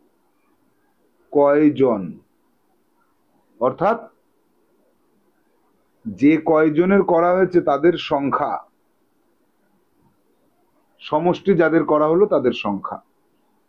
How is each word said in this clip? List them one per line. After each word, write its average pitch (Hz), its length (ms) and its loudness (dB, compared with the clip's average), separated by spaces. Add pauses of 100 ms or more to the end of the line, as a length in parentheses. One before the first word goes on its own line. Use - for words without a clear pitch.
(1300)
কয়জন, 135 840 0 (1400)
অর্থাৎ 185 500 -4 (2000)
যে 143 380 0
কয়জনের 160 580 2
করা 180 340 2
হয়েছে 180 240 2
তাদের 151 380 0
সংখ্যা, 139 600 -4 (2500)
সমষ্টি 175 540 -2
যাদের 160 300 2
করা 151 240 0
হলো 180 180 2
তাদের 135 260 0
সংখ্যা, 98 500 -8 (680)